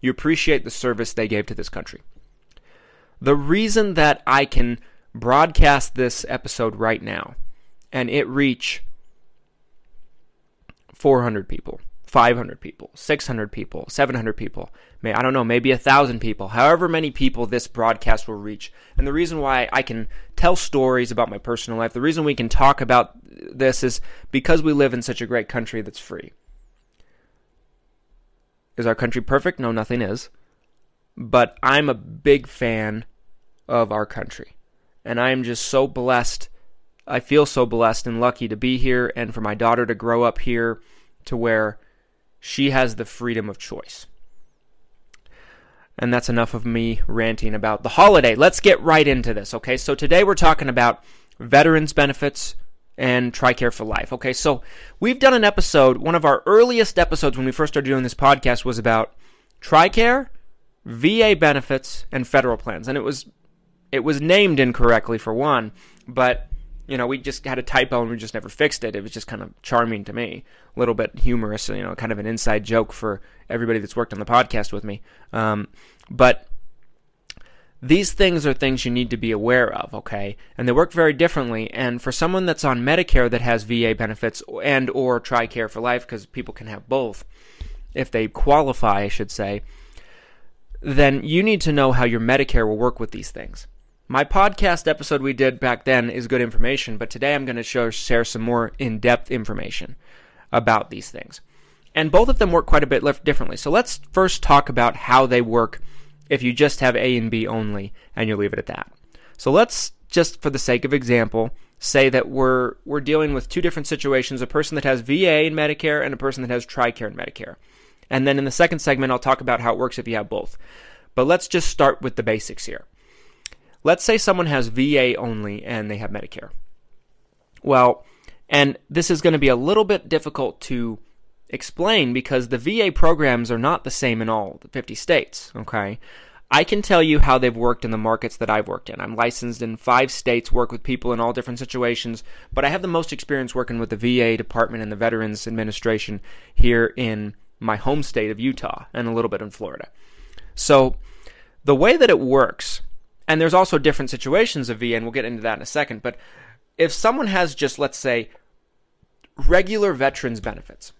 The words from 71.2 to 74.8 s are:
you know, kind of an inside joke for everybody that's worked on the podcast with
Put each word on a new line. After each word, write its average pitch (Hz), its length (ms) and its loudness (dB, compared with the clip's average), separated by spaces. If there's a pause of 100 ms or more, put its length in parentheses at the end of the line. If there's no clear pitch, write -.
you 104 140 -8
know, 92 120 -8
kind 113 180 -8
of 104 60 -6
an 104 80 -8
inside 110 380 0
joke 113 280 0
for 104 280 -6 (280)
everybody 113 300 -2
that's 101 180 -8
worked 117 160 -6
on 98 60 -12
the 104 80 -10
podcast 120 460 2
with 101 120 -8